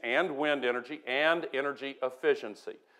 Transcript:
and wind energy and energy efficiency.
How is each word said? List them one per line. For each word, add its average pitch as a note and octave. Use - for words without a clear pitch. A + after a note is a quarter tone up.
and C#3
wind C#3+
energy B2
and D#3
energy C3+
efficiency. B2+